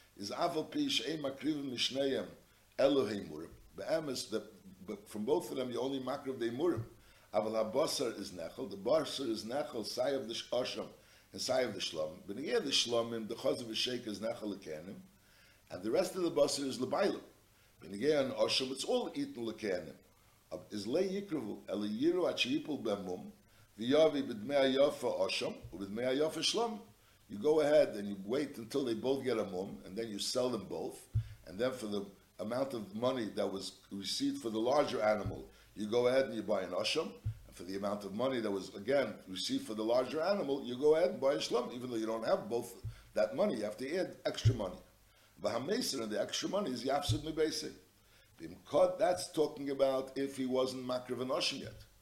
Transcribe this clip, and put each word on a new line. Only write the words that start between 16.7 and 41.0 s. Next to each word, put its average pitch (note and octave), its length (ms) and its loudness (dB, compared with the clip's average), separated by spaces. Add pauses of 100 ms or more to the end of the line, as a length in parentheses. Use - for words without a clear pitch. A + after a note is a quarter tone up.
lebailim. D3 420 0 (640)
Benegei A#2 340 2
and B2+ 140 2
Osham, A2+ 400 2
it's - 120 -4
all A#3+ 300 0
eaten C3+ 300 -4
lekenim. F2+ 480 -2 (600)
Ab-, F2 80 -6 (100)
is G2+ 160 -6
le D#3 160 2
yikrevu, D#3 560 -4 (100)
ele G#2 180 -2
yiru D3+ 420 2
at B2 100 -2
sheyipul C3 440 0
b'mum, F#2+ 440 -2 (520)
v'yavi C#3 480 6
b'dmei C3 480 4
hayafa C3+ 460 4
Osham, - 340 0 (180)
u'b'dmei A2 440 -2
hayafa D3+ 220 0
shlom. G#3+ 420 0 (480)
You G2+ 80 -10
go D3+ 240 6
ahead C#3 300 8
and G2+ 180 -4
you G2 160 -4
wait A#2+ 320 -2
until B2 300 -2
they A#2 80 2
both B2 280 0
get A#2+ 140 0
a G#2+ 80 0
mum, F#2+ 400 -4
and F#2+ 100 -12
then A2+ 140 -4
you G2+ 100 -6
sell B2 300 0
them G#2+ 160 -2
both. F2+ 340 -6 (480)
And F2+ 120 -12
then B2+ 140 2
for - 140 -6
the G2+ 200 -2 (340)
amount B2+ 320 -2
of G#2 220 -6
money B2 420 0
that G2 160 0
was F#2+ 200 -6 (200)
received C3 460 -2
for A#2 100 -4
the G#2+ 100 -2
larger B2 440 4
animal, G2 480 2 (260)
you G#2 100 -4
go A#2+ 200 4
ahead C3 180 6
and A2 100 -6
you G#2+ 80 -4
buy F#2+ 200 0
an F2 80 -6
Osham. B2+ 400 0 (360)
And - 80 -20
for F#2 100 -12
the F#2+ 120 -6
amount G2+ 280 -2
of G2 100 -6
money B2 260 0
that G#2 100 0
was, F#2+ 240 -4
again, A2+ 380 2 (160)
received B2 380 -4
for G#2+ 80 -6
the G#2+ 80 -2
larger B2+ 400 2
animal, D3+ 420 0
you B2 140 -6
go D3+ 180 8
ahead C3+ 140 6